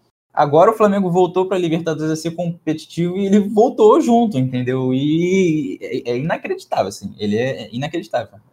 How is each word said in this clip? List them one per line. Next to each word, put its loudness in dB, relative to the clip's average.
agora 4
o 4
Flamengo 2
voltou 2
pra -2
Libertadores -2
a -2
ser -8
competitivo -6
e -2
ele 4
voltou 4
junto, 2
entendeu? -2
E 0
é, -6
é -2
inacreditável, -4
assim, -12
ele -2
é -4
inacreditável. -6